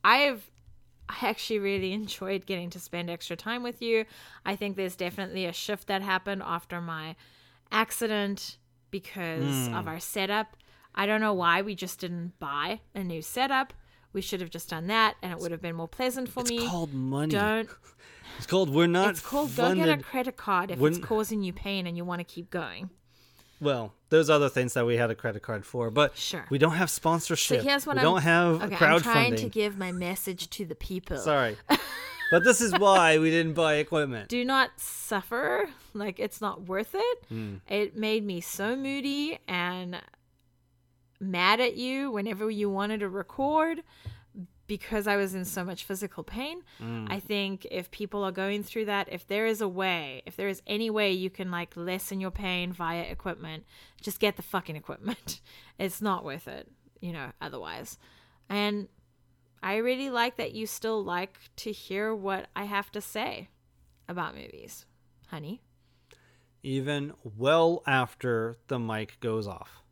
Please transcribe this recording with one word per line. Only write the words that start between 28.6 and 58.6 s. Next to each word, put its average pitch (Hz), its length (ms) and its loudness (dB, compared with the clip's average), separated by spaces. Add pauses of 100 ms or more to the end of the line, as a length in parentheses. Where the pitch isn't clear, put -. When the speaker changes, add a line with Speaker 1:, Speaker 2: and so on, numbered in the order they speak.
Speaker 1:
okay, 196 140 -4
Speaker 2:
crowdfunding. 160 180 8
Speaker 1:
I'm 170 80 8
trying 233 340 4
to 226 120 -2
give 208 280 0
my 185 140 -4
message 180 600 -4
to 208 140 -6
the 165 120 -8
people. 185 420 -6
Speaker 2:
Sorry. 131 380 2 (120)
Speaker 1:
<laughs> - 80 6 (540)
Speaker 2:
But - 140 8
this 240 160 8
is 220 180 2
why 185 400 10
we 160 120 6
didn't 160 240 4
buy 156 220 4
equipment. 147 520 0
Speaker 1:
Do 247 160 0
not 269 340 2
suffer. 262 920 -2 (240)
Like, 202 260 -6
it's 214 220 -4
not 190 260 -6
worth 196 260 -4
it. 480 380 0
Speaker 2:
Mm. 104 340 -8
Speaker 1:
It 208 300 -2
made 214 260 0
me 185 200 -4
so 220 340 -2
moody 277 600 -2 (100)
and 180 500 -4 (1200)
mad 190 400 4
at 247 180 2
you 262 340 -2
whenever 214 400 -2
you 208 180 0
wanted 202 320 0
to 202 80 -2
record 302 760 0 (840)
because 208 400 -2
I 202 100 4
was 190 180 0
in 185 120 -4
so 185 180 -6
much 175 200 -8
physical 190 380 -8
pain. 294 380 -8 (220)
Speaker 2:
Mm. 226 280 -6
Speaker 1:
I 196 80 -2
think 196 520 -4
if 180 200 -6
people 202 320 -6
are 190 80 0
going 196 320 -2
through 220 220 -4
that, 202 260 -2
if - 160 -10
there 214 200 0
is 220 160 0
a 208 60 0
way, 175 580 -2
if 160 100 -14
there 202 120 -2
is 190 180 -4
any 220 240 -2
way 208 220 4
you 185 180 0
can, 185 200 -6
like, 175 280 -6
lessen 185 420 -4
your 185 100 -2
pain 180 440 -2
via 170 300 -4
equipment, 160 600 -8 (380)
just - 180 -8
get 208 160 2
the 175 60 -12
fucking 170 340 -6
equipment. - 720 -10
<laughs> - 40 -20 (280)
It's 196 240 -4
not 190 240 0
worth 143 200 -10
it, 131 220 -14 (320)
you 175 140 -6
know, 139 160 -8 (100)
otherwise. 123 560 -10 (540)
And 208 380 0 (760)